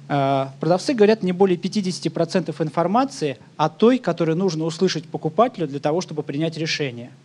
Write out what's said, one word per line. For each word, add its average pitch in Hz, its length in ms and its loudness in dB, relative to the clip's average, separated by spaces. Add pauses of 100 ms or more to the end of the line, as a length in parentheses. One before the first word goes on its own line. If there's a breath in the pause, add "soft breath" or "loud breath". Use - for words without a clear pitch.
Э, 135 380 0 (120)
продавцы 180 340 0
говорят 220 300 4
не 180 80 0
более 180 260 4
пятидесяти 185 520 -2
процентов 165 520 -2
информации 170 760 0 (180 loud breath)
о 151 140 2
той, 247 300 4
которую 165 380 0
нужно 165 280 0
услышать 165 420 -2
покупателю 170 600 -2
для 139 120 -6
того, 151 220 0
чтобы 151 220 -8
принять 156 340 -4
решение. 131 540 -6 (140)